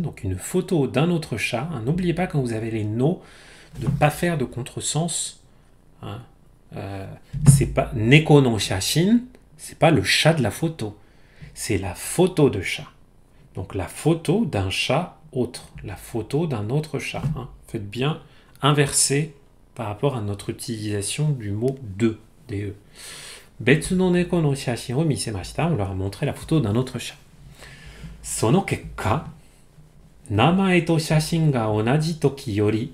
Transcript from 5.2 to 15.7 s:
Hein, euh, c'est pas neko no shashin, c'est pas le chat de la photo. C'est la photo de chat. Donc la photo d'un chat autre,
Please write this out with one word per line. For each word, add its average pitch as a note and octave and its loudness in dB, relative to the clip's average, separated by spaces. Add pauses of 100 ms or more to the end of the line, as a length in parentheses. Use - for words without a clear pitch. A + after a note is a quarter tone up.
Hein, A2 -12 (560)
euh, G2 -10 (400)
c'est - 6
pas - 0
neko C#3+ 8
no A#2 2
shashin, D#3+ 2 (360)
c'est - -18
pas D#3 6
le B2 4
chat - 4
de C#3+ 0
la G#2+ 0
photo. A#2 -6 (560)
C'est - -2
la F#2+ -4
photo E3 2
de G2 -4
chat. - -8 (640)
Donc F#2 -10
la F2+ -4
photo E3 0
d'un G2+ 0
chat D3 -2 (140)
autre, - -4 (100)